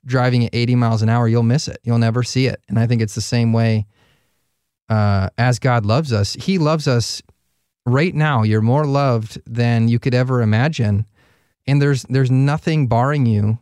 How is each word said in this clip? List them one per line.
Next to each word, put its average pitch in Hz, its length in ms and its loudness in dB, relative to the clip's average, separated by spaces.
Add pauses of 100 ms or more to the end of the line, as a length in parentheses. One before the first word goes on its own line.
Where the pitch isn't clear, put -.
Driving 123 380 2
at 110 100 -6
eighty 120 220 0
miles 113 260 0
an 110 60 2
hour, 120 180 2
you'll 117 160 2
miss 120 240 0
it. - 160 -12
You'll 117 160 0
never 117 240 0
see 127 240 -2
it. - 220 -4
And 101 100 -2
I 117 80 2
think 117 160 0
it's 104 140 -6
the 110 40 -4
same 117 320 0
way, 113 340 0 (1000)
uh, 101 480 0
as 120 220 0
God 120 260 0
loves 127 280 0
us. 101 220 0
He 190 240 -2
loves 151 280 0
us 120 360 -2 (640)
right 143 280 0
now. 147 280 0
You're 107 180 2
more 127 260 2
loved 135 600 -2
than 117 420 0
you 117 100 2
could 123 160 -2
ever 127 280 0
imagine. 107 640 0 (600)
And 139 140 2
there's, 143 240 0
there's 127 260 0
nothing 143 580 0
barring 131 360 0
you 110 380 0